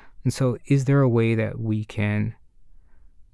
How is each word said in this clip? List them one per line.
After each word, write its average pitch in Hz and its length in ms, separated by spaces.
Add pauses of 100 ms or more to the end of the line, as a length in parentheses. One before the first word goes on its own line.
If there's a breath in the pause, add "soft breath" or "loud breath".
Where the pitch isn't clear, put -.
(240 soft breath)
And 127 80
so 127 360
is 139 180
there 139 160
a 131 80
way 113 240
that 110 260
we 110 260
can 104 500 (1000)